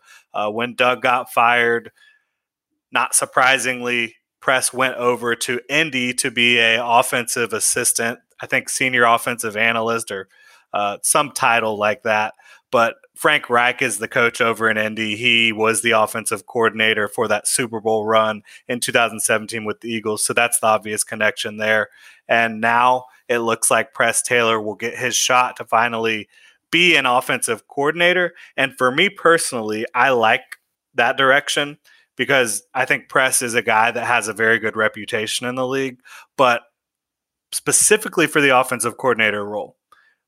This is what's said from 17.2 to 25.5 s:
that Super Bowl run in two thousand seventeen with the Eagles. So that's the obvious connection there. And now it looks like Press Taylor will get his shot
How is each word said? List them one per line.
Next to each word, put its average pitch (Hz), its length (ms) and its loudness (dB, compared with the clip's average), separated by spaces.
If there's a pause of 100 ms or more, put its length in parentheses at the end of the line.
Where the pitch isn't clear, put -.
that 104 220 -2
Super 113 320 -4
Bowl 110 260 -2
run 110 360 0 (260)
in 123 100 -6
two 120 140 -6
thousand 113 280 0
seventeen 110 440 -4
with 104 160 -6
the 117 100 -10
Eagles. 107 340 -4
So - 80 -4
that's 117 280 0
the 113 80 0
obvious 107 340 -2
connection 107 540 -4
there. 107 320 0 (400)
And 113 320 0
now 123 460 2 (220)
it 120 100 0
looks 113 340 0
like 113 200 0
Press 117 300 0
Taylor 113 380 0
will 107 160 -8
get 117 200 -8
his 123 200 -4
shot 123 400 2